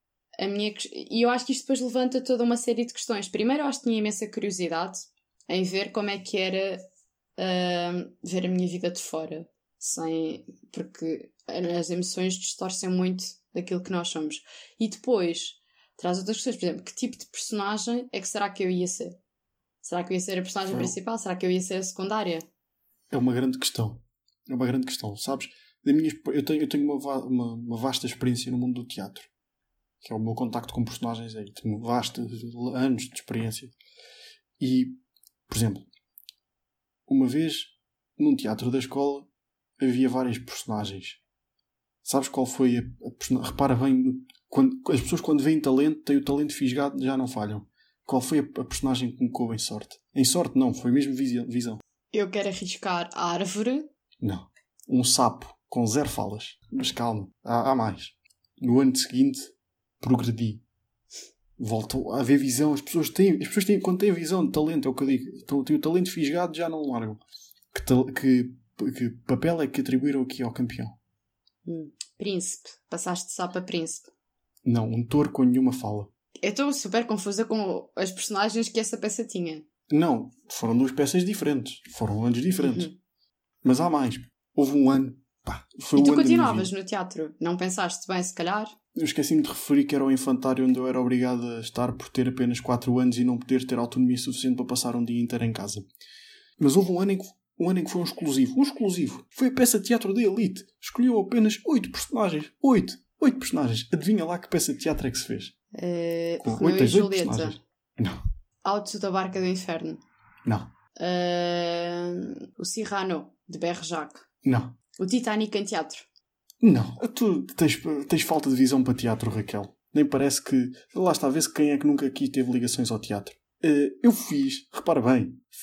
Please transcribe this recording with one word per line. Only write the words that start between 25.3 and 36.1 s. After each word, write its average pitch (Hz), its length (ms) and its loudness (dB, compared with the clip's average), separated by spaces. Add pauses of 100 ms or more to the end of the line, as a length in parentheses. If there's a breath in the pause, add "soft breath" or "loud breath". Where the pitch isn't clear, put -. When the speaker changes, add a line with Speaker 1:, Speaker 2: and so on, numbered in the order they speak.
Speaker 2:
Da 143 100 4
minha 156 160 4
exp-, - 180 -10
eu 139 160 0
tenho, 151 180 -2
eu 147 60 0
tenho 147 160 0
uma 143 160 0
va-, 135 260 -6
uma, 120 280 -2
uma 117 240 -8
vasta 127 280 -4
experiência 120 460 -4
no 123 60 -2
mundo 123 240 -2
do 120 60 -14
teatro. - 360 -14 (800)
Que - 100 -16
é 113 40 -6
o 110 40 -4
meu 110 140 -2
contacto 120 400 -6
com 123 100 -2
personagens 117 520 -8
aí. 104 180 -14
Tenho 107 260 -6
vastos 117 480 -4 (480)
anos 131 280 0
de - 120 -14
experiência. 113 540 -6 (920 soft breath)
E, 127 280 2 (600)
por - 100 -8
exemplo, 107 280 0 (1200)